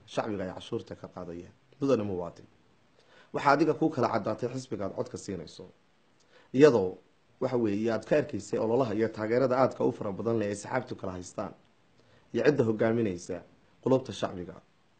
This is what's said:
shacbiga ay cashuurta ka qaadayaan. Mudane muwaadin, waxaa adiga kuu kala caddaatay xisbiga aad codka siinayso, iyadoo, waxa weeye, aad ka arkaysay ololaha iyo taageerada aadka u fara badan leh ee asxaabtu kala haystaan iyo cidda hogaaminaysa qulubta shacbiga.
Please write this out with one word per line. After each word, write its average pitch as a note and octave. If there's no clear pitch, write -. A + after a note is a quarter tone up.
shacbiga G#2+
ay F2+
cashuurta G2
ka -
qaadayaan. F2
Mudane C3
muwaadin, F2+
waxaa C#3
adiga D3+
kuu D#3+
kala A#2+
caddaatay A2
xisbiga A#2+
aad F#2+
codka -
siinayso, F2
iyadoo, A#2+
waxa B2+
weeye, A2
aad A2
ka E3
arkaysay A2+
ololaha A2+
iyo A2
taageerada A#2+
aadka B2+
u C3
fara A2
badan A2+
leh G#2
ee G#2
asxaabtu A#2+
kala F#2+
haystaan F2+
iyo A2+
cidda C3+
hogaaminaysa A2
qulubta B2+
shacbiga. F2+